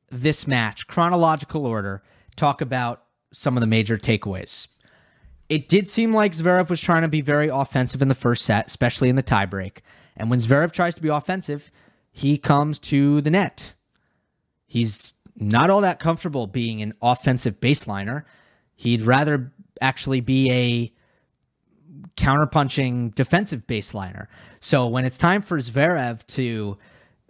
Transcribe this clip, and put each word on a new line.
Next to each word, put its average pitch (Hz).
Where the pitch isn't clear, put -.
this 131
match, 120
chronological 165
order, 101
talk 143
about 123
some 127
of 120
the 113
major 110
takeaways. 101
It 151
did 190
seem 226
like 208
Zverev 175
was 170
trying 165
to 165
be 156
very 147
offensive 131
in 135
the 135
first 120
set, 107
especially -
in 127
the 135
tiebreak. 98
And 110
when 123
Zverev 139
tries 175
to -
be 156
offensive, 151
he 139
comes 147
to 143
the 147
net. -
He's -
not 117
all 196
that 180
comfortable 156
being 113
an 107
offensive 123
baseliner. 120
He'd 117
rather 135
actually 131
be 131
a 120
counterpunching 135
defensive 165
baseliner. 101
So 127
when 127
it's 127
time 190
for 180
Zverev 127
to 110